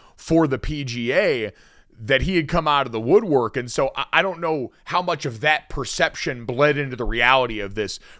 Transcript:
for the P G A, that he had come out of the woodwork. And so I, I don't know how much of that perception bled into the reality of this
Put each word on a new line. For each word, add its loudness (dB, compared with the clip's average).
for 4
the -2
P -4
G -4
A, 2
that 0
he 0
had 2
come 0
out 2
of -8
the -4
woodwork. 2
And -6
so 0
I, -6
I 6
don't -4
know -4
how -2
much -4
of -6
that 0
perception -4
bled 2
into -6
the -6
reality 2
of -8
this -4